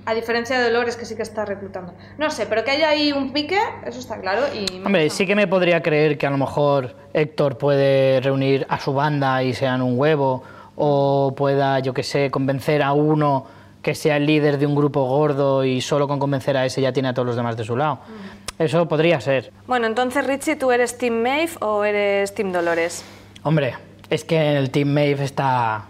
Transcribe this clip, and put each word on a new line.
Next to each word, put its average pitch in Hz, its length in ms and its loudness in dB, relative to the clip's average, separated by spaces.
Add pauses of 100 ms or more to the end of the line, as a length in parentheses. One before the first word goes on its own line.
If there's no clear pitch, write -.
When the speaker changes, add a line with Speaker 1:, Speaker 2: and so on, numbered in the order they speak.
Speaker 1:
A 226 120 -2
diferencia 233 420 -2
de 247 140 2
Dolores, 233 260 0
que 233 80 -12
sí 220 100 -10
que 214 60 -8
está 214 240 -6
reclutando. 190 480 -10 (240)
No 294 140 -2
sé, 233 160 -4
pero 220 160 0
que 277 80 -2
haya 302 180 2
ahí 294 220 2
un 277 220 -2
pique, 302 260 0 (260)
eso 240 140 -10
está 220 200 -12
claro. 190 220 -2 (100)
Y 185 320 -6
Speaker 2:
Hombre, 190 280 2
sí 190 160 -2
que 202 80 2
me 208 100 4
podría 175 380 2
creer 151 340 2
que 147 80 -2
a 139 60 2
lo 139 80 0
mejor 139 560 0 (180)
Héctor 147 460 0
puede 139 600 4
reunir 135 480 0
a 143 120 -4
su 143 160 -2
banda 139 480 0
y 127 100 0
sean 127 300 0
un 123 160 0
huevo, 139 440 2 (320)
o 139 600 2
pueda, 139 420 2
yo 131 140 -4
qué 135 80 -4
sé, 139 300 0
convencer 139 500 0
a 139 120 2
uno 147 520 2 (380)
que 151 100 -2
sea 147 240 0
el 147 80 2
líder 151 320 2
de 143 80 0
un 147 100 0
grupo 143 300 2
gordo 139 580 2
y 127 180 0
solo 143 260 0
con 143 100 -4
convencer 139 400 0
a 131 80 2
ese 131 160 -2
ya 131 100 0
tiene 131 180 0
a 123 40 -4
todos 123 140 0
los 120 80 -2
demás 120 200 -2
de 117 80 -6
su 113 140 -4
lado. 147 160 0
Speaker 1:
Ujú. - 680 -10
Speaker 2:
Eso 160 240 2
podría 156 340 2
ser. 135 300 -2 (160)
Speaker 1:
Bueno, 240 180 0
entonces, 254 400 -2
Richie, 277 300 -2
¿tú 262 160 0
eres 240 260 0
Team 233 240 0
Maeve 294 300 0 (100)
o 214 220 0
eres 202 500 2
Team 202 180 -4
Dolores? 170 520 -2 (400)
Speaker 2:
Hombre, 143 320 -2 (340)
es 160 160 -2
que 165 120 -2
en 151 200 2
el 135 140 -2
Team 143 180 0
Maeve 143 360 0
está 123 640 -2